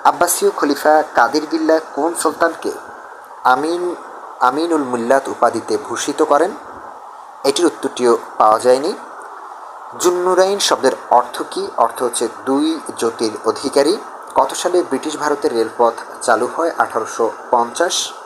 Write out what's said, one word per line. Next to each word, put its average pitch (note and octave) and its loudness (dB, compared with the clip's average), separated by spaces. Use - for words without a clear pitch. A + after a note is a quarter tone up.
আব্বাসীয় E3+ 2
খলিফা D3+ 2
কাদের C3 4
বিল্লাহ D#3+ 2
কোন D#3+ -2
সুলতানকে - -2
আমিন, D#3+ 0
আমিনুল D3+ 2
মুল্লাত B2 2
উপাধিতে A2+ 0
ভূষিত A#2+ -4
করেন? D#3 4
এটির C#3+ 2
উত্তরটিও B2+ 2
পাওয়া A2 6
যায়নি। C3 4
জুন্নুরাইন F3+ 2
শব্দের B2+ 2
অর্থ A#2+ 2
কী? G3 -6
অর্থ A#2 0
হচ্ছে A#2+ -2
দুই D3 0
জ্যোতির A2+ -2
অধিকারী। C#3 2
কত C3+ 2
সালে F3+ 0
ব্রিটিশ D3+ -4
ভারতের D3 -2
রেলপথ A2+ 2
চালু A#2 2
হয়? E3 -2
আঠারোশো A2+ 0
পঞ্চাশ। A#2+ 0